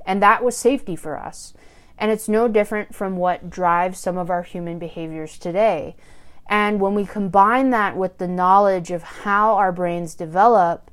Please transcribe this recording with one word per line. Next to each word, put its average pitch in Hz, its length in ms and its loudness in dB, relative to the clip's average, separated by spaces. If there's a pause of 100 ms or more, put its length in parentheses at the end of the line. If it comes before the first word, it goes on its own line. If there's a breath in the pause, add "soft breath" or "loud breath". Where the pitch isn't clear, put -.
And 190 160 0
that 208 220 6
was 240 140 -2
safety 240 400 0
for 151 200 -10
us. - 360 -14 (440 soft breath)
And 214 140 0
it's 214 160 -4
no 220 220 2
different 208 440 -2
from 190 220 -6
what 180 340 -2
drives 175 480 0
some 180 200 -4
of 180 120 -4
our 180 140 -2
human 170 340 -10
behaviors 160 600 -10
today. 180 580 -2 (540 soft breath)
And 208 320 0
when 196 140 0
we 208 100 -2
combine 202 640 2
that 208 260 0
with - 220 -4
the 180 100 -6
knowledge 185 640 4
of 170 120 -6
how 208 500 0
our 190 180 2
brains 175 440 -4
develop, 180 760 2